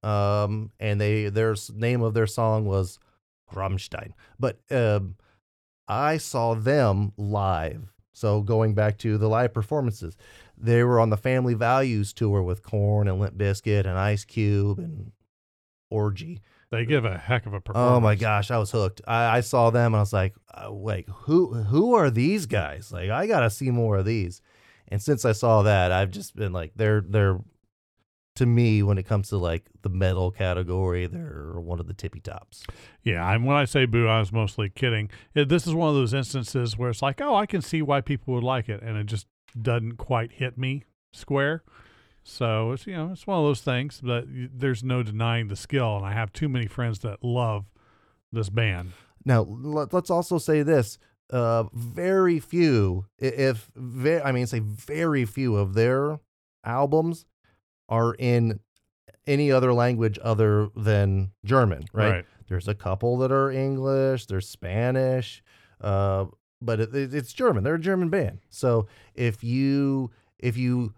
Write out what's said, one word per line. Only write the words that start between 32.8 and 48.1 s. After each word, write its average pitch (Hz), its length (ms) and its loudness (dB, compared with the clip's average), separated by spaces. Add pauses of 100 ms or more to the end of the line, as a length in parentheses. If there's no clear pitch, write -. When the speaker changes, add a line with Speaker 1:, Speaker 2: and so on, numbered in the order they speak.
Speaker 2:
Yeah, 87 300 -2
and 117 120 2
when 139 120 2
I 143 100 2
say 135 200 2
boo, 117 220 2
I 110 120 4
was 98 120 -2
mostly 107 360 -2
kidding. 110 420 -2 (240)
It, 143 140 2
this 165 180 0
is 165 80 -2
one 165 160 0
of 147 60 2
those 127 180 0
instances 123 640 -4
where 123 120 -2
it's 113 120 -6
like, 139 180 -2
"Oh, 285 140 0
I 208 120 2
can 185 160 -4
see 160 200 -2
why 139 180 0
people 135 340 -4
would 120 100 -2
like 127 240 -2
it," 104 120 -6
and 113 160 -8
it 104 100 -4
just 107 200 -6 (340)
doesn't 117 360 -2
quite 117 380 -4
hit 127 220 -8
me 131 280 -4 (280)
square. 143 520 -2 (580)
So 113 500 -2
it's, 135 140 -8
you 202 80 -10
know, 165 180 -6
it's - 140 -14
one 190 120 -2
of 156 60 2
those 143 180 0
things, 131 420 -4
but 120 240 -2
y-, 127 260 -10
there's 123 300 -2
no 127 180 0
denying 113 460 -2
the 98 80 -6
skill, 120 400 -2
and 98 100 -4
I 98 60 -4
have 110 200 -4
too 156 180 -4
many 123 160 -2
friends 113 340 -4
that 107 240 -10
love 120 400 -2 (680)